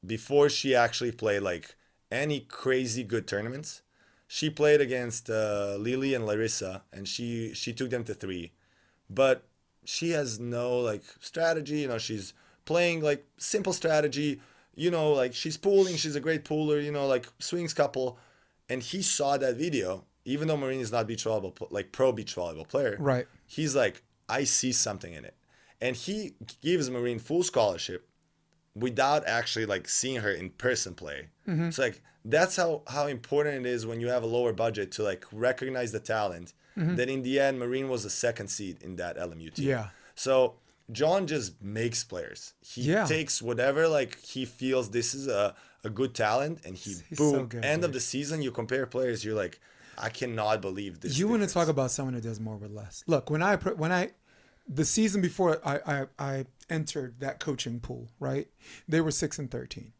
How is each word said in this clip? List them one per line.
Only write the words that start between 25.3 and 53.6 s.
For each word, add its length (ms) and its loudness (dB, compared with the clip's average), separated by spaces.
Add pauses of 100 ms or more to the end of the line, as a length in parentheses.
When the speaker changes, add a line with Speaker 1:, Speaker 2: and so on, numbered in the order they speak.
Speaker 1:
And 140 -2
he 380 -6 (260)
gives 300 2
Marine 280 -2
full 240 0
scholarship 640 0 (680)
without 520 2
actually, 400 0
like, 220 -2
seeing 320 0
her 100 0
in 200 -4
person 440 -2
play. 340 -12 (200)
Speaker 2:
Mm-hmm. 220 0
Speaker 1:
So, 120 -2
like, 200 -2 (220)
that's 320 4
how, 300 0
how 200 -2
important 600 0
it 40 -2
is 160 -2
when 140 -6
you 80 -4
have 140 0
a 40 -4
lower 260 2
budget 400 -2
to, 100 -4
like, 300 -2
recognize 600 0
the 80 -4
talent. 520 -2 (240)
Speaker 2:
Mm-hmm. 200 0
Speaker 1:
That 120 2
in 140 -2
the 180 2
end, 180 2
Marine 300 -2
was 160 -2
the 60 -8
second 380 -2
seed 340 -8
in 140 -10
that 220 -6
L 140 -6
M 80 -14
U 100 -12
team. 180 -2
Speaker 2:
Yeah. 200 -2 (260)
Speaker 1:
So 400 4 (380)
John 340 2
just 360 -4
makes 420 -2
players. 560 -10
He 220 -12
Speaker 2:
Yeah. 240 2
Speaker 1:
takes 360 0
whatever, 460 2
like, 320 0
he 240 -6
feels 460 0
this 240 0
is 120 -6
a, 280 2 (280)
a 80 -6
good 240 -2
talent, 500 0
and 120 -12
he, 200 -10 (120)
Speaker 2:
He's 100 -10
so 140 6
Speaker 1:
boom, 140 2
Speaker 2:
good, 180 -6
Speaker 1:
end 200 2
of 60 2
Speaker 2:
dude. 60 -6
Speaker 1:
the 40 -4
season, 400 -4
you 120 -2
compare 340 -2
players, 380 -2
you're 100 -2
like, 260 -2 (380)
"I 120 -4
cannot 500 0
believe 400 -6
this 180 -2
Speaker 2:
You 80 4
wanna 120 4
Speaker 1:
difference." 160 2
Speaker 2:
talk 140 4
about 220 2
someone 240 -2
who 60 -4
does 180 -6
more 180 -6
with 140 -12
less. 360 -14
Look, 240 2
when 120 2
I 140 4
pr-, 180 -2